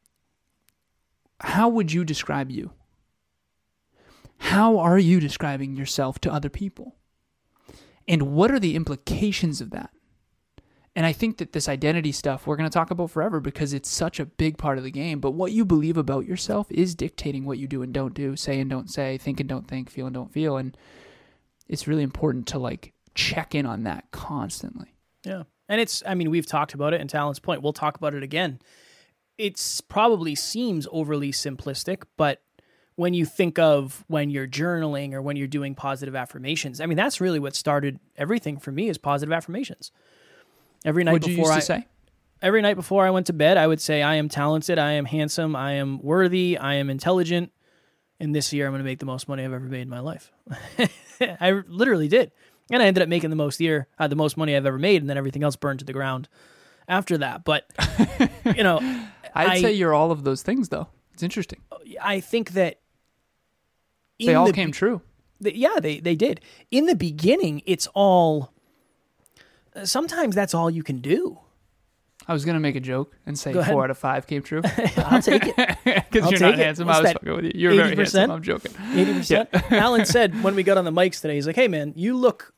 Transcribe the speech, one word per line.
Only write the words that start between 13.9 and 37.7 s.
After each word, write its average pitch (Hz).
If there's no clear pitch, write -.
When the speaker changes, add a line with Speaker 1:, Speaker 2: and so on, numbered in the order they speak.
Speaker 1:
a 147
big 156
part 139
of 131
the 131
game. 147
But 135
what 180
you 226
believe 160
about 139
yourself 208
is 180
dictating 139
what 135
you 139
do 135
and 127
don't 135
do, 139
say 135
and 135
don't 131
say, 135
think 135
and 139
don't 131
think, 131
feel 131
and 127
don't 123
feel. 151
And 131
it's -
really 151
important 131
to, 143
like, -
check -
in 143
on 113
that -
constantly. -
Speaker 2:
Yeah. 185
And 214
it's, -
I 190
mean, 170
we've 160
talked 147
about 147
it, 170
and 147
to 156
Alan's 143
point, 160
we'll 147
talk 151
about 147
it 139
again. 147
It's -
probably 202
seems 196
overly 147
simplistic, 139
but 143
when 180
you 170
think 170
of 147
when 147
you're 139
journaling 143
or 135
when 143
you're 139
doing 139
positive 135
affirmations, 131
I 160
mean, 160
that's 214
really 175
what 139
started 143